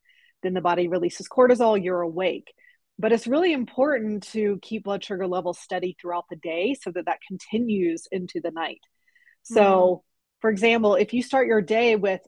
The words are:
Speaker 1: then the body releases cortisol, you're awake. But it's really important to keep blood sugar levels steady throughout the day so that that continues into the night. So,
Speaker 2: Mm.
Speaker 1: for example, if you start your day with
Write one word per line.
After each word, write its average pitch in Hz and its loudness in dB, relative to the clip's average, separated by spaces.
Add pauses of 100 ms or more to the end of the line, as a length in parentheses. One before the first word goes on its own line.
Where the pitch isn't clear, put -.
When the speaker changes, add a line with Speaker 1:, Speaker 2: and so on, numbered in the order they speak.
(440)
Speaker 1:
then 185 -4
the 185 -2
body 175 0
releases 170 -4
cortisol, 240 4
you're 180 -2
awake. 170 -4 (460)
But 214 0
it's 226 0
really 320 2
important 233 -2 (100)
to 208 -2
keep 220 -10
blood 196 -4
sugar 190 -6
levels 180 -4
steady 185 -6
throughout 175 -6
the 175 -14
day 175 -4
so 185 -10
that 170 -6
that - -4
continues 190 -4
into 180 -8
the 165 -6
night. 160 -8 (640)
So, 226 0
Speaker 2:
Mm. 185 4 (420)
Speaker 1:
for 220 0
example, 220 4
if 208 0
you 240 0
start 254 2
your 220 4
day 220 2
with 190 0